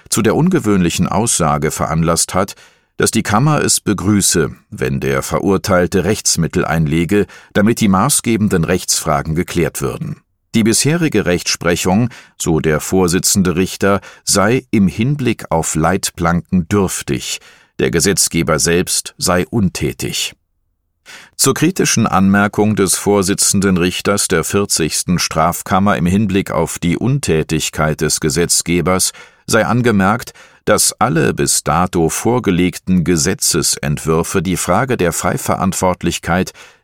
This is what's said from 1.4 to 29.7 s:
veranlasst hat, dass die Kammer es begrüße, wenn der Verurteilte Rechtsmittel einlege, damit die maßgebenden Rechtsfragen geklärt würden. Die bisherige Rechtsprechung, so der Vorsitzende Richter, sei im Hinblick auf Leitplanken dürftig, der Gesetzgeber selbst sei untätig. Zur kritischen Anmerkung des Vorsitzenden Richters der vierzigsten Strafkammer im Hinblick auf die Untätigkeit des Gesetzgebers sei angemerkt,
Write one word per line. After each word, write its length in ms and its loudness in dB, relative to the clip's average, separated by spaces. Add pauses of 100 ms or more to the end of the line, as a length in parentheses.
veranlasst 640 -2
hat, 220 -2 (400)
dass 140 0
die 120 0
Kammer 400 2
es 180 0
begrüße, 760 0 (160)
wenn 300 -4
der 220 -2
Verurteilte 840 0
Rechtsmittel 600 0
einlege, 600 0 (260)
damit 280 2
die 80 2
maßgebenden 760 2
Rechtsfragen 680 -2
geklärt 460 -2
würden. 400 -8 (340)
Die 100 4
bisherige 600 2
Rechtsprechung, 840 0 (260)
so 240 0
der 200 0
Vorsitzende 760 0
Richter, 440 0 (240)
sei 460 0
im 160 4
Hinblick 640 -2
auf 240 -2
Leitplanken 960 0
dürftig, 720 -2 (380)
der 120 0
Gesetzgeber 680 0
selbst 580 -2
sei 300 0
untätig. 880 -4 (1000)
Zur 180 2
kritischen 520 0
Anmerkung 680 2
des 180 2
Vorsitzenden 840 0
Richters 520 0
der 160 0
vierzigsten 760 -2
Strafkammer 760 0
im 100 0
Hinblick 440 0
auf 280 -2
die 180 0
Untätigkeit 1040 -2
des 200 -2
Gesetzgebers 920 0 (340)
sei 200 2
angemerkt, 680 0 (320)